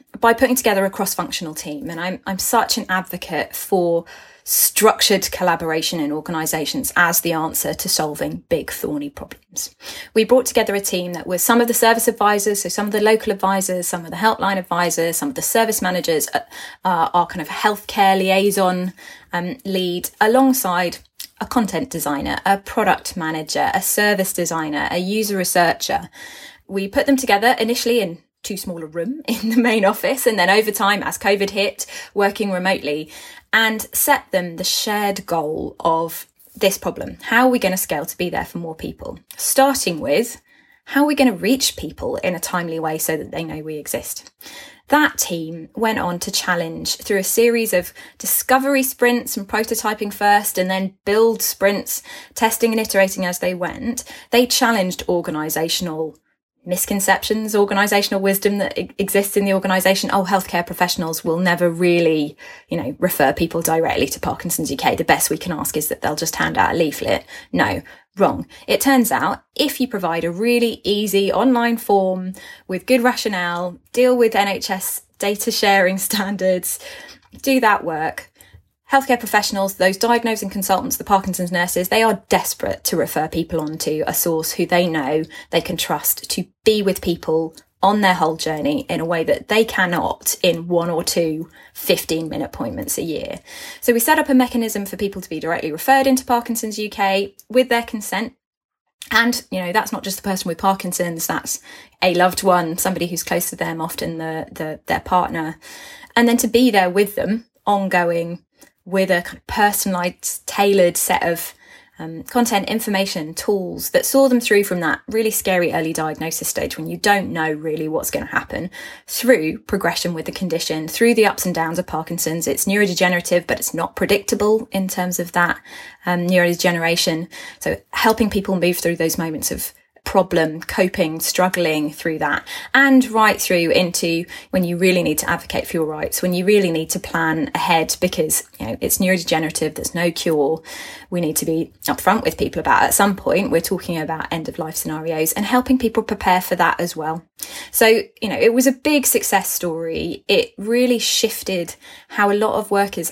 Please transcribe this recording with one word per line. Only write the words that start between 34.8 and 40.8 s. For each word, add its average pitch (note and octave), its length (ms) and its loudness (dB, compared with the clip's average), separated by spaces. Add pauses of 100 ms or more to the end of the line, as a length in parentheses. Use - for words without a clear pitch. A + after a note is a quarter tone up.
goal D#3 520 -4
of E3 480 -2 (300)
this F#3+ 220 0
problem. - 420 -8
How B3 260 2
are C4 40 6
we B3 80 2
gonna F#3 180 0
scale F3+ 300 -4
to - 100 -12
be F3+ 140 -4
there - 160 -6
for - 120 -12
more E3 160 -10
people? - 440 -12 (180)
Starting C4+ 640 2
with, E3+ 400 0 (460)